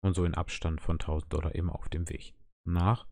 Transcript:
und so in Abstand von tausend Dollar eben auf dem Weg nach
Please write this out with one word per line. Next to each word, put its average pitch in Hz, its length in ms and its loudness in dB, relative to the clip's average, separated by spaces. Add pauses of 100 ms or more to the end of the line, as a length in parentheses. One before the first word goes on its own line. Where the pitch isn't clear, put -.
und 95 100 4
so 90 100 2
in 85 120 2
Abstand 82 440 -2
von 82 200 0
tausend - 340 -2
Dollar 82 220 0
eben 82 160 0
auf - 180 -4
dem 85 180 -2
Weg - 280 -10 (300)
nach 87 460 4